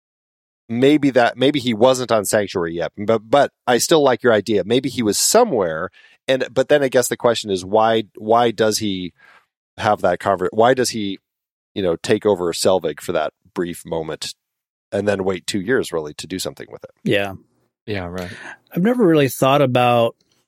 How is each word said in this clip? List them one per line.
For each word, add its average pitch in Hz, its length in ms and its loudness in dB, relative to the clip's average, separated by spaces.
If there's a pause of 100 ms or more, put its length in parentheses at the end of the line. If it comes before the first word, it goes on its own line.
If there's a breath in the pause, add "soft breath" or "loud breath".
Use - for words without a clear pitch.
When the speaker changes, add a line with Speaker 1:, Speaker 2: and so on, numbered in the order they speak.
(680)
Speaker 1:
maybe 135 440 2
that, 117 260 2
maybe 139 220 2
he 117 140 -2
wasn't 127 380 2
on 110 140 2
Sanctuary 92 500 -2
yet, - 220 -4
but, 107 220 0 (100)
but 135 220 2 (160)
I 123 100 2
still 151 260 2
like 127 200 2
your 120 100 4
idea. 101 320 0
Maybe 127 240 0
he 120 140 -6
was 101 140 0
somewhere. 98 720 0 (360 soft breath)
And, 131 240 0
but 127 180 0
then 147 140 4
I 131 60 0
guess 123 180 2
the 120 100 -4
question 110 340 0
is, 90 120 -2
why, 110 400 2 (140)
why 117 340 2
does 107 280 0
he 92 340 -6 (640 soft breath)
have 107 240 0
that 90 180 0
conver-, 92 320 -2
why 113 220 4
does 127 160 0
he, 101 300 -6 (560)
you 101 80 -2
know, 85 140 0
take - 280 -2
over 90 260 2
Selvig 85 480 0
for - 120 -10
that 78 200 -2 (220)
brief 87 320 -8
moment 80 480 -8 (580)
and 101 160 -2
then 101 160 -2
wait 92 220 -4
two - 160 -6
years 104 300 -2
really 78 240 -6
to - 120 -16
do 90 120 -8
something - 320 -12
with - 120 -18
it? - 80 -20 (120)
Speaker 2:
Yeah. 101 300 -2 (520)
Speaker 3:
Yeah, 101 220 -8
right. 90 240 -10 (440 loud breath)
Speaker 2:
I've 170 60 -2
never 240 240 2
really 156 240 2
thought 139 320 2
about 123 540 2 (320)